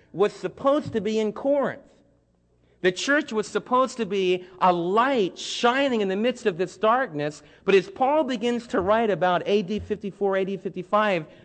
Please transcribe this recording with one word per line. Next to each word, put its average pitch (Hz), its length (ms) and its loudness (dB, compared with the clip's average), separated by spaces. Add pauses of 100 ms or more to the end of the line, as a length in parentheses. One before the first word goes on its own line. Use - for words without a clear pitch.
(140)
was 190 200 2
supposed 269 600 -2
to 226 80 -2
be 214 180 -2
in 214 140 -2
Corinth. 262 480 -2 (1000)
The 180 100 4
church 277 420 0
was 214 140 -2
supposed 247 500 0
to 226 80 -2
be 180 400 0 (160)
a 180 100 6
light 190 680 0
shining 247 640 0
in 196 60 0
the 190 80 -2
midst 240 300 -2
of 180 120 0
this 180 200 -6
darkness. 185 640 -2 (220)
But 196 120 4
as 185 140 4
Paul 294 340 2
begins 240 440 -2
to 226 120 -2
write 214 300 2
about 175 360 0
A 202 180 2
D 202 160 -4
fifty-four, 196 580 -4
A 190 80 0
D 190 120 -6
fifty-five, 185 680 -2 (180)